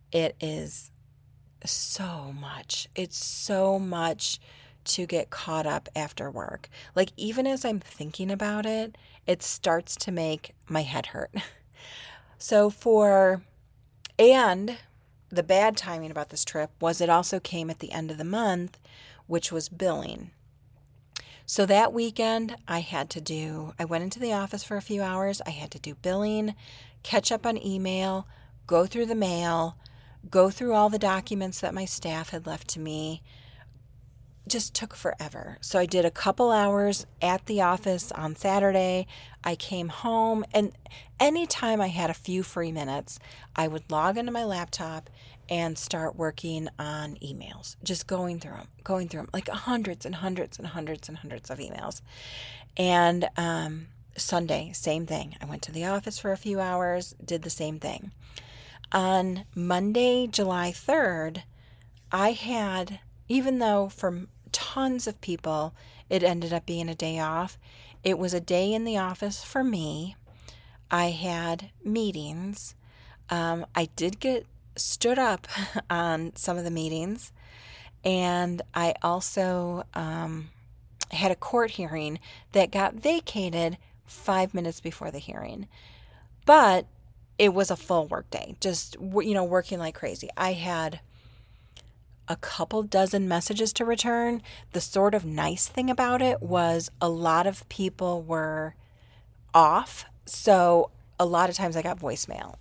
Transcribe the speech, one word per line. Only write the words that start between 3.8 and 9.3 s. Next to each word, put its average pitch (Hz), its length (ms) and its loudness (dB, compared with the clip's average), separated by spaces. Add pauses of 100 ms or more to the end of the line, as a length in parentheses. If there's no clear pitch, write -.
to - 220 0
get 165 240 -2
caught 160 360 -4
up 147 300 -4
after 147 340 -6
work. - 380 -10 (260)
Like, 190 220 2
even 226 300 -2
as 269 180 -2
I'm 214 160 -2
thinking 165 500 -8
about 208 360 -4
it, 220 320 -4 (280)
it - 160 0